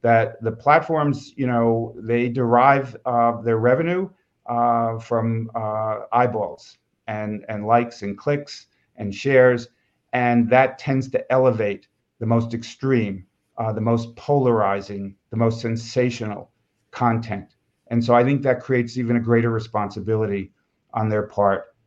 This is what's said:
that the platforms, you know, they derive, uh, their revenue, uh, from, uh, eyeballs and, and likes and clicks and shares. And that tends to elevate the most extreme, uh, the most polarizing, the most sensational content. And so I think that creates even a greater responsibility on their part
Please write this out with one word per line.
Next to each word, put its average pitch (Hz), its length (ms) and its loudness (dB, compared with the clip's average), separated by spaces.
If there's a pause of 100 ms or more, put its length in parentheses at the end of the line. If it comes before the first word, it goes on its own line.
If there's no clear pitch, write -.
that 113 400 2
the 110 100 -2
platforms, 147 840 0
you 135 100 -4
know, 117 500 0
they 120 320 -2
derive, 123 680 2 (100)
uh, 117 340 2
their 113 180 0
revenue, 170 520 0 (360)
uh, 117 520 0
from, 113 560 -2
uh, 107 460 -4 (120)
eyeballs 110 640 -2 (300)
and, 107 420 -8
and 104 180 -8
likes 120 360 0
and 101 160 -8
clicks - 480 -6 (300)
and 101 180 -8
shares. 127 540 4 (440)
And 120 380 2
that 131 280 4
tends 131 320 -2
to - 220 -4
elevate 113 560 0 (300)
the 113 80 -6
most 117 260 0
extreme, 113 720 -4 (320)
uh, 110 160 -4
the 107 80 -6
most 117 360 0
polarizing, 101 1000 0 (140)
the 110 60 -8
most 113 240 0
sensational 113 920 -4 (400)
content. 113 680 -2 (320)
And 117 160 0
so 120 100 4
I 120 100 6
think 139 180 0
that 127 180 0
creates 123 380 -2
even 117 180 -2
a 120 40 2
greater 117 300 2
responsibility 107 1000 -4 (400)
on 110 160 -2
their 107 160 0
part 98 500 -2 (120)